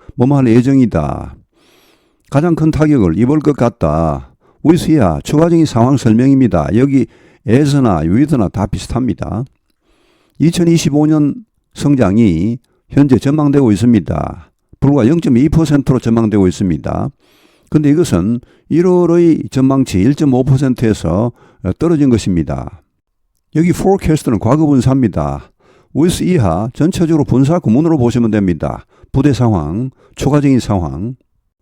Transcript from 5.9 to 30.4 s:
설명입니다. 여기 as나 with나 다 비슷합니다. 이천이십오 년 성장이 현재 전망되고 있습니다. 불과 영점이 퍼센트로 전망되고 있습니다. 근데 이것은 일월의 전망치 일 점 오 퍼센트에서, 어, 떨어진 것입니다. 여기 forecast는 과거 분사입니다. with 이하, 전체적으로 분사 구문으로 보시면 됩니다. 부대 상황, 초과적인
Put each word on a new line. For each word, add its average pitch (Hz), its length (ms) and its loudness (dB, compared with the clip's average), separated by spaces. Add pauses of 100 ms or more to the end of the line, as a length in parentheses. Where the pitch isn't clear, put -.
설명입니다. 113 800 2
여기 135 320 0 (400)
as나 127 560 2
with나 113 460 0
다 101 180 -4
비슷합니다. - 800 -6 (920)
이천이십오 160 680 0
년 151 380 -2 (280)
성장이 110 880 0 (300)
현재 139 300 2
전망되고 143 520 2
있습니다. 92 800 -2 (280)
불과 135 280 2
영점이 151 420 2
퍼센트로 143 500 2
전망되고 110 480 0
있습니다. 87 640 -4 (600)
근데 151 200 0
이것은 120 500 0 (300)
일월의 175 800 2
전망치 131 480 0
일 131 160 2
점 143 180 0
오 127 100 0
퍼센트에서, 120 920 0 (300)
어, 92 140 -4
떨어진 147 320 0
것입니다. 80 720 -4 (760)
여기 170 140 2
forecast는 156 680 -2
과거 147 260 0
분사입니다. 117 880 -2 (440)
with 170 280 -2
이하, 117 500 -2
전체적으로 160 520 -2
분사 139 340 0
구문으로 160 380 0
보시면 120 340 0
됩니다. 82 540 -4 (260)
부대 135 220 0
상황, 107 580 -2 (240)
초과적인 139 440 0